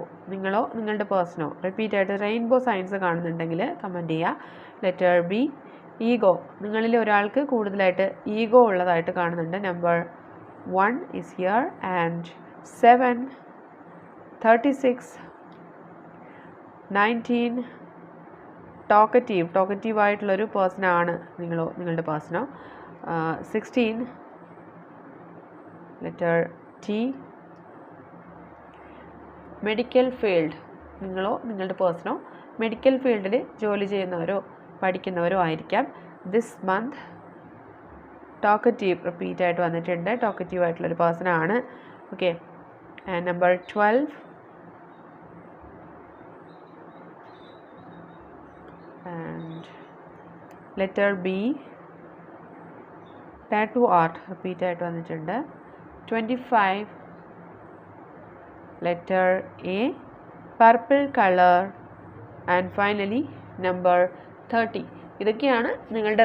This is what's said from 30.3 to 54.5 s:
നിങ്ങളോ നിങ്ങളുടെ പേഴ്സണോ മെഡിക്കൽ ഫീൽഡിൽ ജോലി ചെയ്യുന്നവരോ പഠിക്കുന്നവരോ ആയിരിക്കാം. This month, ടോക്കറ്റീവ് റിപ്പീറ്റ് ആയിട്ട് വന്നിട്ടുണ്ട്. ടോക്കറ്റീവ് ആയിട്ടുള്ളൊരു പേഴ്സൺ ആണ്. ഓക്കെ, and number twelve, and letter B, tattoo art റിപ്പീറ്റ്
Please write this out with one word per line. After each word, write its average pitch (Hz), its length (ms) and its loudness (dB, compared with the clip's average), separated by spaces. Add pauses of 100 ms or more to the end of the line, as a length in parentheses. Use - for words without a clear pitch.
നിങ്ങളോ 190 300 -2 (160)
നിങ്ങളുടെ 190 340 -6
പേഴ്സണോ 180 320 0 (480)
മെഡിക്കൽ 226 320 2 (100)
ഫീൽഡിൽ 208 300 2 (280)
ജോലി 202 300 0
ചെയ്യുന്നവരോ 180 440 -2 (440)
പഠിക്കുന്നവരോ 185 640 0
ആയിരിക്കാം. 165 400 0 (480)
This 226 160 0 (180)
month, 214 300 -2 (1500)
ടോക്കറ്റീവ് 208 540 2 (100)
റിപ്പീറ്റ് 180 380 -4
ആയിട്ട് 175 200 2
വന്നിട്ടുണ്ട്. 170 460 -2 (100)
ടോക്കറ്റീവ് 185 440 -2
ആയിട്ടുള്ളൊരു 170 360 -2
പേഴ്സൺ 170 260 0 (120)
ആണ്. 165 160 0 (580)
ഓക്കെ, 185 160 0 (840)
and 175 180 -2
number 180 220 4 (200)
twelve, 220 400 2 (4000)
and 165 500 -12 (1160)
letter 196 280 2 (160)
B, 190 100 -2 (2250)
tattoo 214 340 2 (160)
art 165 140 2 (160)
റിപ്പീറ്റ് 185 380 -6